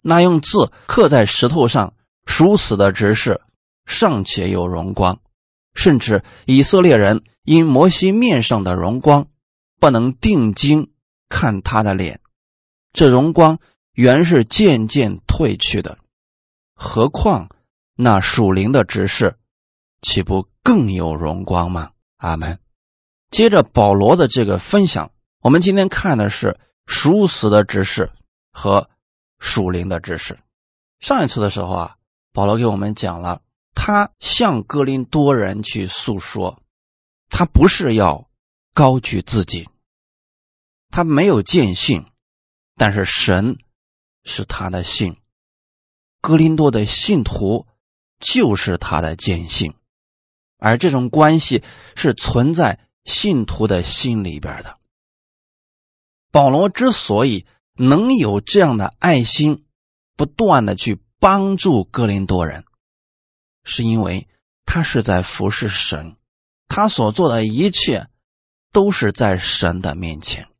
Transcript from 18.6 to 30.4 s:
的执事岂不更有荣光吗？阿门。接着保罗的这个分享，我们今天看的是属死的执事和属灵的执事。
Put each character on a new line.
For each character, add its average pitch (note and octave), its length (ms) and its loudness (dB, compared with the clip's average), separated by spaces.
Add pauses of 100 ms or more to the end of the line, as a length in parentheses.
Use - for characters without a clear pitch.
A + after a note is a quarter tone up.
的 B2 100 4
执 G2 240 -4
事 - 300 -2 (640)
岂 - 200 -2
不 F#2+ 280 -6 (140)
更 E3 280 2
有 E2+ 240 -4
荣 E2 300 -6
光 F2 260 -2
吗？ E2 200 -8 (260)
阿 E2 180 -6
门。 D#2+ 240 -10 (720)
接 A3 180 4
着 G3 140 4
保 G#2 300 2
罗 G#2 240 4
的 D3+ 100 2
这 A#2 160 -2
个 G2 160 -2
分 G3+ 260 2
享， - 280 -6 (260)
我 B2 100 -8
们 E3 120 4
今 F#3+ 160 0
天 F#3+ 100 0
看 F#3 300 -2
的 G2+ 120 -2
是 - 300 -6 (280)
属 F#3+ 380 2
死 A2 240 -2
的 G#2 140 4
执 G2 220 -2
事 - 260 -6 (400)
和 G2+ 380 0 (500)
属 F#2 300 -4
灵 F2+ 200 -6
的 E2+ 100 -6
执 E2 180 -8
事。 - 220 -14 (640)